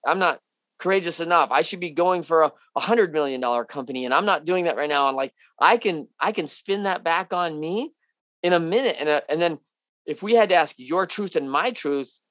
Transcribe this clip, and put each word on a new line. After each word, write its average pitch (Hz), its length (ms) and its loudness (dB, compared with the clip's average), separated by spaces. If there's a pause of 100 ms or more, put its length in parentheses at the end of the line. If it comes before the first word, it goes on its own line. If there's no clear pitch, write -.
I'm 170 140 2
not 170 180 0 (400)
courageous 180 420 -2
enough. 165 300 2
I 143 120 4
should 175 180 -4
be 175 100 -6
going 175 320 0
for 160 200 2
a, 156 100 2 (240)
a - 40 -2
hundred 202 320 2
million 139 280 -2
dollar 120 240 0
company, 127 400 -8
and 127 100 0
I'm 185 120 2
not 160 180 0
doing 180 220 0
that 135 100 -2
right 147 120 -2
now." 143 200 2
And, 131 80 -2
like, 135 160 -4 (260)
I 208 200 4
can, 170 300 -4 (120)
I 180 120 0
can 170 140 -4
spin 196 380 -4
that 185 180 -2
back 170 300 -2
on 170 260 -2
me 190 340 -4 (500)
in 180 120 2
a 170 60 4
minute. 196 380 0
And, 151 100 -2
uh, 151 200 2
and 156 140 0
then 165 160 0 (480)
if 151 160 -8
we 214 120 2
had 214 160 6
to 180 40 6
ask 160 240 2
your 156 280 0
truth 190 300 -6
and 139 140 -2
my 156 220 0
truth 143 480 -6 (100)